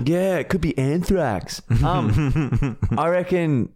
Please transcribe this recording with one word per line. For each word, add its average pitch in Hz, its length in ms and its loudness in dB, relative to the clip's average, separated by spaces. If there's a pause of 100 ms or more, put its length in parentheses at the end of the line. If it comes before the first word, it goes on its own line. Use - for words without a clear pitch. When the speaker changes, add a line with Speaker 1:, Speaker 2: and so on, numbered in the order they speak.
Speaker 1:
Yeah, 180 340 0
it 139 100 -4
could 190 140 0
be 160 160 -2
anthrax. 143 840 0 (240)
Um, 143 960 0 (100)
Speaker 2:
<laughs> 151 80 0
Speaker 1:
I 151 120 0
reckon 175 680 0